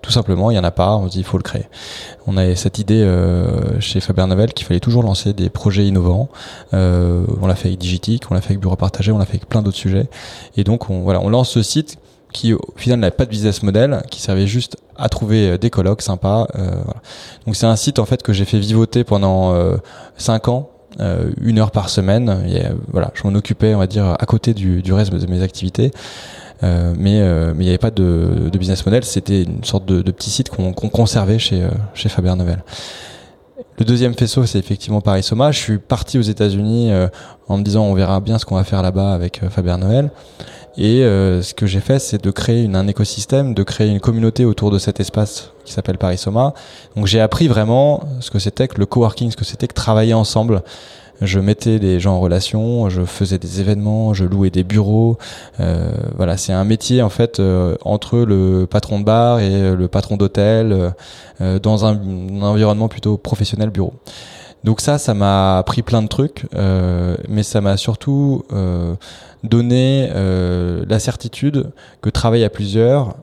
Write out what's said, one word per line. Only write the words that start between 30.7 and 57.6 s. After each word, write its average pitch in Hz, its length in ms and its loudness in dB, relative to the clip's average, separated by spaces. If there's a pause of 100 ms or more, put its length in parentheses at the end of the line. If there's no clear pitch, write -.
qu'on 104 160 -4
conservait 110 500 2
chez, 95 220 0
euh, 87 80 0 (240)
chez - 160 -2
Faber 90 260 0
Novel. 87 260 -2 (1160)
Le 120 80 2
deuxième 120 300 2
faisceau, 123 300 0
c'est 107 140 0
effectivement 104 420 -2
Paris 98 220 0
Soma. 131 280 2
Je 139 80 -2
suis 110 180 -2
parti - 420 -2
aux 117 40 2
États-Unis, 107 680 0
euh, 92 160 2 (400)
en 98 100 0
me 101 60 0
disant, « 104 220 2
On 98 80 2
verra 95 260 2
bien 110 180 -2
ce - 80 -4
qu'on 95 100 -4
va 95 100 2
faire 98 160 -2
là-bas 95 320 0
avec, 87 300 -4
euh, 90 60 -2
Faber 90 280 -2
Novel. » 117 340 2 (680)
Et, 117 240 4
euh, 98 380 4
ce - 140 -8
que 107 100 -2
j'ai 95 140 2
fait, 135 180 0
c'est 107 260 -4
de 101 60 2
créer 117 340 0
une, 98 120 0
un 95 120 2
écosystème, 113 680 0
de 98 80 2
créer 107 260 0
une 101 100 2
communauté 113 460 2
autour 104 240 2
de 101 80 2
cet - 220 -2
espace - 520 -4 (140)
qui - 80 -16
s'appelle - 240 -4
Paris 92 220 -2
Soma. 123 340 0 (420)
Donc 104 120 0
j'ai 92 120 4
appris 110 280 2
vraiment 123 540 2 (180)
ce - 100 -12
que - 80 -2
c'était 104 300 -2
que - 100 -8
le 101 80 2
coworking, 117 460 0
ce - 60 -8
que - 80 -4
c'était - 220 -6
que - 60 -8
travailler 110 400 2
ensemble. 110 480 2 (580)
Je 98 200 0
mettais 107 400 2
les 92 200 2
gens 95 140 2
en 92 60 2
relation, 107 720 0
je 90 120 -2
faisais 90 380 -2
des 90 200 -6
événements, 104 540 0
je 98 100 0
louais 95 280 2
des 92 120 0
bureaux. 107 540 2 (420)
Euh, 82 300 0 (260)
voilà, 90 220 0
c'est 95 160 -4
un 92 100 0
métier 110 380 2
en 107 80 2
fait, - 300 -2
euh, 92 440 2